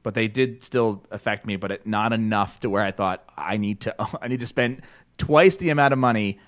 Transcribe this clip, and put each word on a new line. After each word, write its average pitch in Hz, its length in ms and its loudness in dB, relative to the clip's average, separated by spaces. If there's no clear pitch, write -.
But 104 120 -6
they 110 140 0
did 127 340 -2
still 113 480 0
affect 104 340 -4
me, 101 120 -4
but 95 140 -6
it, 101 160 -8
not 107 260 0
enough 107 480 -2
to 120 100 -4
where 101 120 2
I 98 80 -2
thought, 95 320 -4
"I 87 220 -4
need 101 240 -4
to, - 120 -6
<laughs> - 140 -12
I 120 60 -8
need 123 120 -4
to 120 60 -10
spend 123 340 -2
twice 175 400 6
the 175 120 -2
amount 143 220 4
of 135 60 2
money 107 500 0